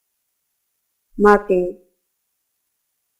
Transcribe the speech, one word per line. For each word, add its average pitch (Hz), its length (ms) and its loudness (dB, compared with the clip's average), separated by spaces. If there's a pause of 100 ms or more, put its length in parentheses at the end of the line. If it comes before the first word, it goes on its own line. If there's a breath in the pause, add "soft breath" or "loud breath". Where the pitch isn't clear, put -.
(1200)
માટે 202 400 2 (1600)